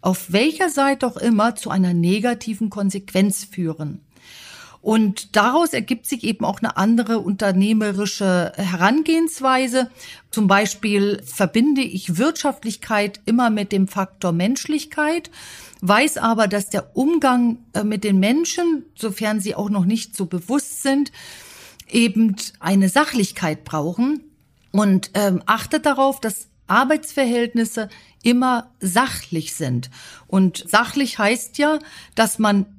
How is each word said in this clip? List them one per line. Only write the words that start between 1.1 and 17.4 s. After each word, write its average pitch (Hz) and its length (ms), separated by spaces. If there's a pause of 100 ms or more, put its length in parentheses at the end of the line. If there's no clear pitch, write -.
immer 226 380
zu - 140
einer 180 240
negativen 214 760
Konsequenz 196 760
führen. 156 560 (800)
Und 214 540
daraus 254 380
ergibt 240 320
sich - 180
eben 226 220
auch - 160
eine - 160
andere 226 420
unternehmerische 196 1400
Herangehensweise. 262 1300 (400)
Zum 214 160
Beispiel 202 800
verbinde 262 580
ich 185 360
Wirtschaftlichkeit 226 1080
immer 240 240
mit 208 220
dem 190 160
Faktor 190 440
Menschlichkeit, 302 1000 (500)
weiß 214 360
aber, 226 300
dass 196 220
der - 260
Umgang, 254 800